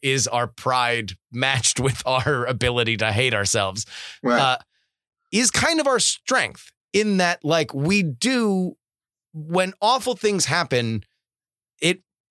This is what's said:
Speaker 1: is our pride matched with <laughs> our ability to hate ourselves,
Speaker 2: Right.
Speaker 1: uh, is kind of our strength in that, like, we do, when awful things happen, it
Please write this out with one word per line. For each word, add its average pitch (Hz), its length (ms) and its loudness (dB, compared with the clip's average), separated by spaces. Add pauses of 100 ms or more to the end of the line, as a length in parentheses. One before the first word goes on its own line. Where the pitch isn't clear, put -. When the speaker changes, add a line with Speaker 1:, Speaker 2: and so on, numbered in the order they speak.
Speaker 1:
is 135 240 0
our 120 200 0
pride 120 680 -2 (180)
matched 127 480 0
with 135 240 -2
<laughs> - 20 -14
our 127 400 0
ability 120 520 0
to 107 140 0
hate 120 220 0
ourselves, 101 520 -2 (360)
Speaker 2:
Right. 120 180 2
Speaker 1:
uh, 131 180 2 (720)
is 226 180 2
kind 320 300 0
of 285 80 0
our 254 120 2
strength - 720 -4 (220)
in 208 240 2
that, 175 260 0
like, 160 300 0
we 180 300 2
do, 190 720 0 (580)
when 170 480 -2
awful 240 340 2
things 202 300 0
happen, 120 580 0 (800)
it 180 200 2 (300)